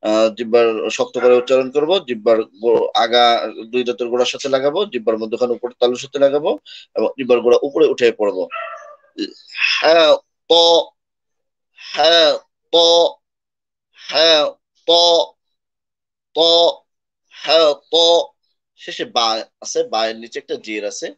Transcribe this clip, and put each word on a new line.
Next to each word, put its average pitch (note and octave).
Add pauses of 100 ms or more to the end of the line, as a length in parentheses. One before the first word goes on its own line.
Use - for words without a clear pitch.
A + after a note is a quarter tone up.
আহ, A2
জিহ্বার A2+
শক্ত A#2+
করে B2
উচ্চারণ C3
করব, D3+
জিহ্বার A#2+ (220)
গো-, G#2+
আগা A#2 (440)
দুই B2
দাঁতের A#2+
গোড়ার B2
সাথে B2+
লাগাবো, C#3
জিহ্বার A2
মধ্যখান A2+
উপরে A#2+
তালুর B2
সাথে C3+
লাগাবো C#3+ (440)
এবং A2
জিহ্বার B2
গোড়া A#2+
উপরে C#3+
উঠে B2
পড়ব। G2+ (1300)
হাও, D#3 (360)
ত, - (1300)
হাও, D#3 (400)
ত, - (1200)
হাও, D#3 (420)
ত, - (1500)
ত, - (960)
হাও, D#3 (160)
ত। - (840)
শেষে E3+
বা A#2 (340)
আছে, -
বায়ের A2+
নিচে A2+
একটা D3
জের A2
আছে। G2+ (100)